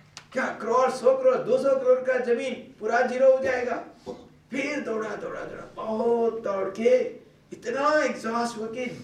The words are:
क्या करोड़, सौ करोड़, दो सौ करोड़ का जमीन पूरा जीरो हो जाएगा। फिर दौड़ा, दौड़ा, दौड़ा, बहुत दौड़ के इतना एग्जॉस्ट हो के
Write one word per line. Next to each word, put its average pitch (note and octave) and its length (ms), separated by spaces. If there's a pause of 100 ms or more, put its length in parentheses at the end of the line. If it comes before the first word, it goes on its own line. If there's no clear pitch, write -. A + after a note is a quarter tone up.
(340)
क्या C4 140
करोड़, B3 440
सौ C4 260
करोड़, C4 180
दो B3 220
सौ C4+ 180
करोड़ B3+ 240
का B3+ 200
जमीन A#3+ 340
पूरा A3+ 480
जीरो C4 360
हो C4 60
जाएगा। B3 320 (760)
फिर C#4 280
दौड़ा, A3 360
दौड़ा, - 260
दौड़ा, - 340
बहुत A3+ 680
दौड़ F#3+ 260
के A#3+ 400 (440)
इतना C#4+ 500
एग्जॉस्ट A#3 540
हो A3 100
के B3 200 (160)